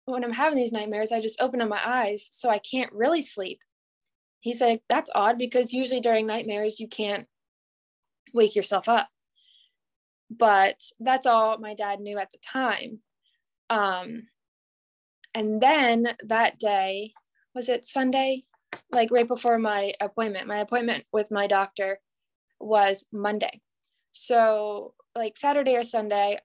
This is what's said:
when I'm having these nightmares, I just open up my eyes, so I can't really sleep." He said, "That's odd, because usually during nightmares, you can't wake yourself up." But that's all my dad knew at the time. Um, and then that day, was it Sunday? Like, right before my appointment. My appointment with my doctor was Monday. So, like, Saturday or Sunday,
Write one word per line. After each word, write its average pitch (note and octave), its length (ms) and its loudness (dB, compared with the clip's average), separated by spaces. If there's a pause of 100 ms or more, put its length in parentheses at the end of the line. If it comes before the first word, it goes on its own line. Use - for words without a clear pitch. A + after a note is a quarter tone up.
when B3 180 -4
I'm A#3 100 -4
having C#4+ 240 2
these A#3 140 0
nightmares, G#3+ 400 -4
I A3+ 100 0
just A3 200 -6
open B3+ 200 -2
up A3 80 0
my G#3 140 -2
eyes, A3 480 -2
so - 180 -4
I G#3 100 2
can't - 340 -6
really C#4 280 0
sleep." - 400 -10 (800)
He A#3 140 -6
said, A#3 360 2
"That's D4+ 260 0
odd, A3 220 2
because B3 360 -2
usually B3+ 280 -2
during A3 260 2
nightmares, G#3+ 520 -4
you A3+ 80 -10
can't G#3 400 -6 (1080)
wake G#3+ 220 4
yourself G3 340 0
up." A#3 200 2 (1200)
But G#3 520 4 (180)
that's B3+ 260 0
all A3 320 4
my G#3+ 160 -12
dad G3+ 260 -6
knew G#3 200 -10
at G3 120 -8
the - 80 -20
time. A3+ 640 -4 (640)
Um, F#3 580 -2 (1080)
and G#3+ 280 -2
then A#3+ 640 4
that A3 360 0
day, G3+ 540 -2 (420)
was B3 140 -6
it A#3+ 160 -2
Sunday? C4+ 600 0 (460)
Like, A#3 200 2
right A#3+ 160 4
before A#3+ 300 2
my G#3 420 0
appointment. G3+ 480 -4
My G#3 120 -4
appointment A#3 520 -2
with G#3 200 -2
my G3+ 160 0
doctor G3 520 0 (600)
was G3+ 520 2
Monday. G#3 500 -4 (500)
So, G#3+ 800 0 (220)
like, A3+ 220 -6
Saturday C#4+ 380 2
or A#3+ 80 0
Sunday, G#3 600 0